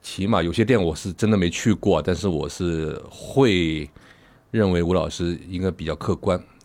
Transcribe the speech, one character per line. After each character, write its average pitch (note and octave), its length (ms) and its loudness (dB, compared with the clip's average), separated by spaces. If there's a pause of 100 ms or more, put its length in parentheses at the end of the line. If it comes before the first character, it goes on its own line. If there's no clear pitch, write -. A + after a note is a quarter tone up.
起 - 260 -6
码 G2+ 160 2
有 E2+ 100 0
些 A2 120 2
店 A#2 180 4
我 E2 120 0
是 F#2 180 -8
真 G#2+ 180 0
的 A2 60 4
没 F2+ 140 2
去 - 220 0
过， F2+ 280 2
但 F2 140 0
是 E2 140 -2
我 D2+ 200 -2
是 D#2+ 520 -4 (100)
会 F2+ 760 2 (640)
认 G#2+ 200 2
为 E2+ 120 2
吴 E2+ 120 2
老 D#2+ 140 2
师 E2+ 300 -4 (100)
应 F#2 120 -6
该 F#2 100 0
比 E2+ 140 -10
较 D#2 120 -2
客 F#2+ 180 -2
观， F2+ 260 -2 (240)